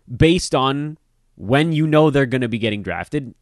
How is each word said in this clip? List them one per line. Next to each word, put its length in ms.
based 380
on 420
when 380
you 120
know 240
they're 160
gonna 220
be 100
getting 280
drafted 580